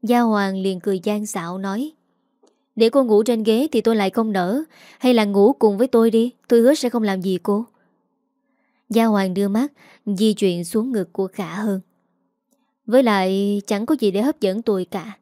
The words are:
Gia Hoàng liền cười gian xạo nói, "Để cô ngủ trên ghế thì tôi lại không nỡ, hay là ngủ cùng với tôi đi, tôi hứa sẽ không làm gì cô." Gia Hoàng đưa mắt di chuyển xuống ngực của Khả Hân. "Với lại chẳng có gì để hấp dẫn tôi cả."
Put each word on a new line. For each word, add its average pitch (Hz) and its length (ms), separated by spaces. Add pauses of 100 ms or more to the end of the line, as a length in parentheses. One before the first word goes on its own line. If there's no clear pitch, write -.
Gia 240 180
Hoàng 208 360
liền 190 240
cười 190 220
gian 208 240
xạo 180 320
nói, 202 340 (840)
"Để 220 120
cô 269 160
ngủ 214 180
trên 226 200
ghế 226 300
thì 226 80
tôi 226 160
lại 196 140
không 220 220
nỡ, 196 300 (360)
hay 254 160
là 220 100
ngủ 202 280
cùng 208 260
với 240 80
tôi 226 240
đi, 226 200 (180)
tôi 233 120
hứa 254 140
sẽ 269 140
không 233 140
làm 190 200
gì 185 200
cô." 208 220 (1200)
Gia 226 160
Hoàng 196 300
đưa 202 140
mắt 233 240 (340)
di 208 280
chuyển 175 300
xuống 226 280
ngực 196 200
của 190 200
Khả 165 220
Hân. 202 260 (1040)
"Với 247 160
lại 202 640
chẳng 208 200
có 311 140
gì 208 100
để 196 120
hấp 285 180
dẫn 202 220
tôi 196 220
cả." 202 380